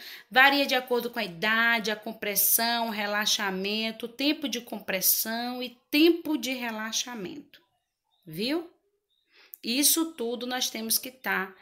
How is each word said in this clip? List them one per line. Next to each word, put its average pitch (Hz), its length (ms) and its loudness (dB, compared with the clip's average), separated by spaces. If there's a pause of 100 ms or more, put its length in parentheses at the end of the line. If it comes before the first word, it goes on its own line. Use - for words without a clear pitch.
(300)
varia 277 360 6
de 262 80 0
acordo 247 380 0
com - 80 -6
a 220 40 -2
idade, 220 680 2
a 214 40 -2
compressão, 226 960 0
relaxamento, 208 1160 -2
tempo 285 420 0
de 226 100 -4
compressão 226 1040 -2
e 247 160 -8 (140)
tempo 311 440 4
de 240 160 -2
relaxamento, 226 1120 -6 (640)
viu? 247 460 -4 (920)
Isso 294 500 0
tudo 233 340 -6
nós 254 240 -2
temos 220 260 -2
que 254 140 -10
tá 190 500 -4